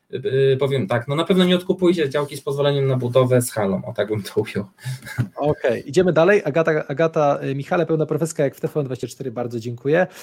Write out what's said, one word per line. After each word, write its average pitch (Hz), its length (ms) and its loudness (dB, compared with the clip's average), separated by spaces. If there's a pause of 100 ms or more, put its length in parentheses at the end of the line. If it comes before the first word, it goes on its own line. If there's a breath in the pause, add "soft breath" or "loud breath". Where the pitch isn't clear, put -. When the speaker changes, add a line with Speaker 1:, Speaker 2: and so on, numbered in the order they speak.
(120)
Speaker 1:
e, 135 460 0
powiem 135 300 0
tak, 120 200 -2
no 143 80 -4
na 165 80 0
pewno 185 220 4
nie 180 100 4
odkupujcie 175 540 0
działki 147 280 -4
z - 40 -14
pozwoleniem 143 460 0
na 131 100 2
budowę 123 440 4
z 120 100 -6
halą, 98 340 -2
o 117 80 -10
tak 104 160 -2
bym 104 140 -2
to - 180 -2
ujął. 104 240 -6 (720 loud breath)
Speaker 2:
Okej, 139 540 -2
idziemy 180 240 2
dalej. 180 320 6
Agata, 156 420 0
Agata, 147 540 2
e, 139 140 -4
Michale, 165 300 -2
pełna 156 200 0
profeska 156 380 -2
jak 135 120 -2
w - 40 -20
T 160 80 -2
V 156 120 -6
N 143 60 -2
dwadzieścia 127 220 -8
cztery, 131 240 -10
bardzo 120 280 -6
dziękuję. 135 480 0 (160 loud breath)